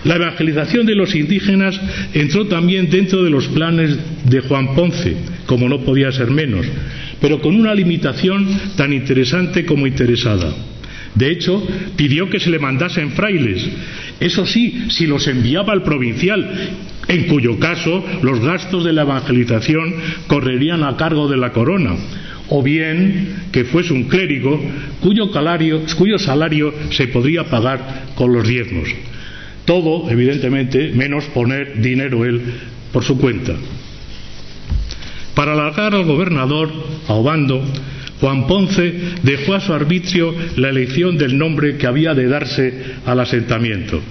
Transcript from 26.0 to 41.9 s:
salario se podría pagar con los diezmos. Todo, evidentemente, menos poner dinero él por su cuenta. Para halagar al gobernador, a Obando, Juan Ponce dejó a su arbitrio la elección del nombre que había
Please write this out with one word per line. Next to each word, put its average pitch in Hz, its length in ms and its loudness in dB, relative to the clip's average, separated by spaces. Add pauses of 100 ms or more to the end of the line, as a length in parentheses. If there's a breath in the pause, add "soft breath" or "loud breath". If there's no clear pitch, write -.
salario 151 560 0 (160)
se 135 180 0
podría 139 380 0
pagar 127 600 -2 (100)
con 123 180 4
los 113 140 2
diezmos. 110 420 -2 (760 loud breath)
Todo, 160 440 2
evidentemente, 131 840 2
menos 143 320 0
poner 131 560 -2
dinero 127 440 0
él 120 160 0 (500 loud breath)
por 123 120 0
su 135 140 0
cuenta. 110 360 0 (1800 loud breath)
Para 147 180 0
halagar 156 420 0
al 190 80 2
gobernador, 151 680 0 (380)
a 110 60 0
Obando, 135 500 2 (560 loud breath)
Juan 135 260 2
Ponce 180 480 2 (300 loud breath)
dejó 139 320 2
a 190 40 2
su 180 140 -2
arbitrio 165 600 0 (240 loud breath)
la 131 120 2
elección 135 480 0
del 139 200 2
nombre 147 400 0
que 135 100 0
había 156 260 2